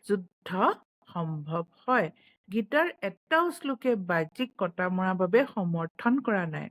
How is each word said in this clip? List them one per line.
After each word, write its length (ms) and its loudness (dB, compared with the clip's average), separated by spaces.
যুদ্ধ 440 -4
সম্ভৱ 560 -6
হয়। 240 2
গীতাৰ 380 0
এটাও 480 0
শ্লোকে 400 -2
বাহ্যিক 520 -2
কটা 220 -2
মৰাৰ 220 0
বাবে 220 4
সমৰ্থন 720 0
কৰা 180 0
নাই। 160 -8